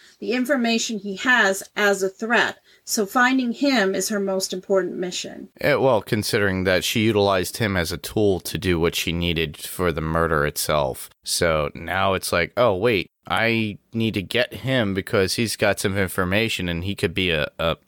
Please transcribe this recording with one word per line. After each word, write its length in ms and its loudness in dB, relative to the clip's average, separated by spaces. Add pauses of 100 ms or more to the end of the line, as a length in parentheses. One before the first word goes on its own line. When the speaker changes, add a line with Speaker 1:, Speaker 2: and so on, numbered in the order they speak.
(200)
Speaker 1:
the 140 -6
information 680 0
he 180 -8
has 460 2 (120)
as 280 2
a 60 2
threat. 480 0 (260)
So 220 -2
finding 480 2
him 420 2
is 140 -2
her 100 -2
most 320 -2
important 440 0
mission. 520 -8 (140)
Speaker 2:
Eh, 140 2
well, 260 4
considering 640 0
that 180 2
she 180 0
utilized 560 2
him 200 0
as 160 0
a 40 -6
tool 440 2
to 160 -6
do 220 0
what 160 2
she 180 -2
needed 420 -2
for 380 -4
the 80 -4
murder 440 0
itself. 640 -2 (140)
So 520 0
now 400 -2
it's 180 -4
like, 240 0
"Oh, 180 4
wait, 320 0 (200)
I 500 0 (160)
need 220 0
to 80 -2
get 320 -2
him 400 -2
because 400 0
he's 200 -2
got 240 2
some 160 -2
information 720 0
and 160 -2
he 120 -4
could 180 -2
be 160 0
a, 180 0 (120)
a, 180 0 (100)